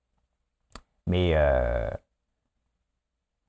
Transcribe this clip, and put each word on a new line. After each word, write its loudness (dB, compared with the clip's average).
Mais, 0
euh, 0